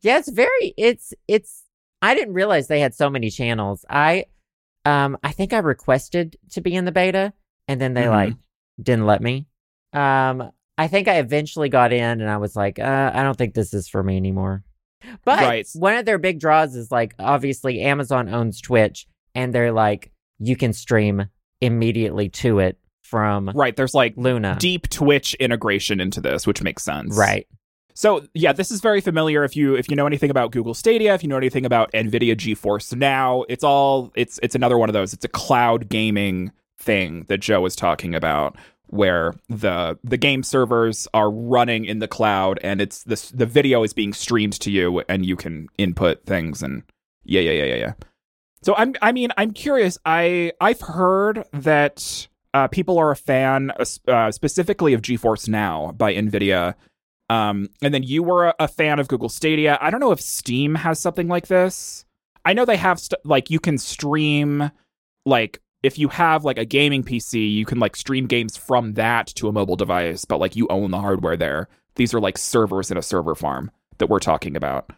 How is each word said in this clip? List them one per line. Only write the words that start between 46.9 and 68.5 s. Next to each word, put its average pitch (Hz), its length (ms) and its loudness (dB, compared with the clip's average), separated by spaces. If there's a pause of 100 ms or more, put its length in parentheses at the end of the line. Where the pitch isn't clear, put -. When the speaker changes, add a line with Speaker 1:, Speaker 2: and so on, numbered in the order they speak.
Speaker 2:
yeah, 92 180 2
yeah, 80 100 2
yeah, 73 120 0
yeah, 64 120 -2
yeah. 57 160 -6 (680)
So 202 140 2
I'm, 240 260 0
I 220 100 4
mean, 247 240 -2
I'm 220 160 0
curious. 233 540 0
I, 170 540 0
I've 220 200 2
heard 190 720 0
that 147 760 0 (260)
uh, 135 140 4
people 180 300 0
are 156 120 4
a 139 60 0
fan, 135 540 0
uh, - 100 -6
s-, - 280 -6
uh, 117 220 4
specifically 170 640 0
of 113 100 2
GeForce 113 460 0
Now 85 480 -2
by 110 180 2
NVIDIA. 98 600 0 (540)
Um, 104 400 0 (140)
and 143 120 0
then 131 80 0
you 139 200 -2
were 175 260 4
a, 165 120 2
a 156 80 2
fan 151 300 0
of 139 100 0
Google 120 200 -2
Stadia. 151 520 2
I 151 100 0
don't 226 100 -2
know 262 120 2
if - 80 -2
Steam 139 540 -2
has 160 240 -2
something 170 300 -4
like 175 180 -4
this. - 580 0 (400)
I 180 100 4
know 247 100 2
they 233 120 2
have 180 220 0
st-, - 260 -8
like, 143 260 2
you 160 100 0
can 151 180 0
stream, 147 920 -2 (560)
like, 120 340 0 (220)
if 135 160 0
you 147 100 2
have, 160 360 2
like, 131 140 -2
a 113 60 -2
gaming 139 380 2
P 123 180 -4
C, 110 260 -2
you 107 180 0
can, 120 140 -4
like, 107 180 0
stream 131 300 -4
games 117 300 -2